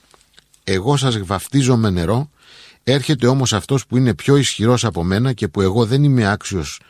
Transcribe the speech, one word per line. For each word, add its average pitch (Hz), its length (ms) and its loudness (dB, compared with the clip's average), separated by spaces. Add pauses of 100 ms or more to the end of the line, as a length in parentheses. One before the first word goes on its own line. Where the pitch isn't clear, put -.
(640)
«Εγώ 98 320 0
σας 127 220 0
βαφτίζω 120 580 0
με 110 140 2
νερό, 95 400 -2 (520)
έρχεται 131 440 0
όμως 127 260 2
αυτός 117 340 -2
που 120 100 -4
είναι 123 180 2
πιο 139 220 2
ισχυρός 120 480 0
από 85 200 -2
μένα 110 280 0
και 104 160 -6
που 101 120 -4
εγώ 98 260 2
δεν 135 180 2
είμαι 123 260 2
άξιος 95 600 -6